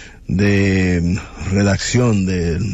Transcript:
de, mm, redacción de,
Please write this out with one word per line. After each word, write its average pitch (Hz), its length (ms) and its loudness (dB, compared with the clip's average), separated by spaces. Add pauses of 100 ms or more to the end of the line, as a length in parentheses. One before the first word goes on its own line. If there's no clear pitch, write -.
(280)
de, 95 760 2
mm, 87 500 -4
redacción 101 760 2
de, 87 320 -2 (140)